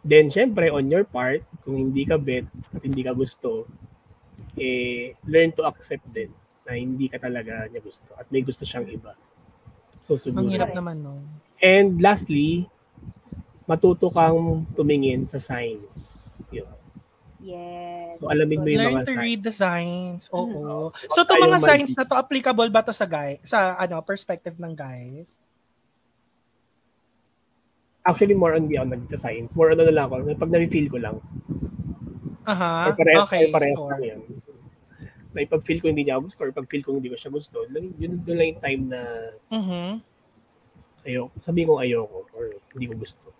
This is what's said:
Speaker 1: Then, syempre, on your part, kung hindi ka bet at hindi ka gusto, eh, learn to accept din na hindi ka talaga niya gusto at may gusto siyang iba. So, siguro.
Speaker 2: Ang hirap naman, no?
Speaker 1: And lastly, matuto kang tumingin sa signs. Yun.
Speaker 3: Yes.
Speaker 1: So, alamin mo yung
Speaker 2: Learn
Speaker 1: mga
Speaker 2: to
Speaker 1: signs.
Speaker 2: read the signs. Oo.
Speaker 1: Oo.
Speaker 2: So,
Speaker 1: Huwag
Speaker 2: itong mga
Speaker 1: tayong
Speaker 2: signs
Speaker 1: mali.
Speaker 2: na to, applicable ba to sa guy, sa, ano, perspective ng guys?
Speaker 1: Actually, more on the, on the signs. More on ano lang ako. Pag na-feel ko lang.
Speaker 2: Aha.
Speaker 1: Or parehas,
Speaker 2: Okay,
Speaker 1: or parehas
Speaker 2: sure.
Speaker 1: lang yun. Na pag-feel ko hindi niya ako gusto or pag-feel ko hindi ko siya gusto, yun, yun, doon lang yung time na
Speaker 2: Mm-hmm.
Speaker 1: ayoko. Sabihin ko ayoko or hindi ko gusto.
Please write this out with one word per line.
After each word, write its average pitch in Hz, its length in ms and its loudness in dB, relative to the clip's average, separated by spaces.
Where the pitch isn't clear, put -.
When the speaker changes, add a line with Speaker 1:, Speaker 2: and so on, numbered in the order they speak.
Speaker 1:
Then, 151 280 8
syempre, 190 400 2
on 143 200 0
your 180 160 4
part, 127 400 -4
kung 135 160 -6
hindi 135 280 0
ka 160 120 2
bet 127 280 -2
at - 100 -10
hindi 135 200 -4
ka 127 120 -4
gusto, 123 560 -6
eh, 123 580 -6
learn 165 300 6
to 160 120 -2
accept - 440 -6
din 113 240 -10
na 127 100 -12
hindi 127 360 -4
ka 131 100 -10
talaga 113 500 -8
niya 113 120 -12
gusto - 340 -20
at 123 140 -18
may 135 120 0
gusto 131 240 -6
siyang 123 220 -8
iba. 110 260 -16
So, - 160 0
siguro. 139 240 -4
Speaker 2:
Ang 190 100 2
hirap 180 220 0
naman, 175 280 -6
no? 139 160 -12
Speaker 1:
And 190 420 6
lastly, 175 720 2
matuto 180 480 2
kang 165 600 2
tumingin 139 500 2
sa 135 160 -10
signs. 117 560 -8
Yun. 110 180 -12
Speaker 3:
Yes. 175 760 -14
Speaker 1:
So, 156 120 -8
alamin 156 320 2
mo 151 80 0
yung 147 140 4
Speaker 2:
Learn 240 120 2
Speaker 1:
mga 262 80 0
Speaker 2:
to 269 100 -4
Speaker 1:
signs. 233 120 -2
Speaker 2:
read 233 160 -2
the 220 140 -6
signs. 175 760 -4
Oo. 175 180 -4
Speaker 1:
Oo. 151 380 -8
Speaker 2:
So, 339 160 4
Speaker 1:
Huwag - 20 -2
Speaker 2:
itong 381 160 6
mga 494 120 8
Speaker 1:
tayong 349 120 4
Speaker 2:
signs 285 240 6
Speaker 1:
mali. 254 60 -2
Speaker 2:
na 262 80 0
to, 262 100 -2
applicable 254 540 2
ba 220 140 6
to 226 100 -4
sa 208 120 -2
guy, 147 360 -6
sa, 196 360 2
ano, 175 240 -2
perspective 175 560 -8
ng 170 180 -10
guys? 131 500 -14
Speaker 1:
Actually, 196 320 4
more 170 160 4
on 160 160 2
the, 147 80 -2
on 127 160 -2
the 123 240 -10
signs. 117 400 -8
More 160 160 6
on 160 80 4
ano 165 80 8
lang 151 160 4
ako. 131 320 -4
Pag 165 160 -2
na-feel 165 400 2
ko 123 80 -6
lang. 110 160 -6
Speaker 2:
Aha. 175 480 0
Speaker 1:
Or - 20 0
parehas, 165 300 6
Speaker 2:
Okay, 170 240 2
Speaker 1:
or 156 80 0
parehas 143 240 0
Speaker 2:
sure. 139 100 -8
Speaker 1:
lang 135 140 -6
yun. 107 160 -10
Na 156 160 -6
pag-feel 160 320 -2
ko 160 80 0
hindi 147 160 0
niya 135 160 0
ako 156 80 -10
gusto - 160 -14
or 135 80 -4
pag-feel 139 320 -8
ko - 80 -6
hindi 131 160 -4
ko 123 80 -10
siya 139 160 -14
gusto, 143 340 -8
yun, 160 300 -10
yun, 165 240 -6
doon 170 160 -4
lang 165 160 4
yung - 100 -12
time 139 240 -2
na 127 140 -8
Speaker 2:
Mm-hmm. 185 420 -4
Speaker 1:
ayoko. 127 380 -8
Sabihin 170 260 0
ko 156 140 6
ayoko 117 380 -2
or 113 140 -10
hindi 127 100 -8
ko 113 80 -10
gusto. - 300 -14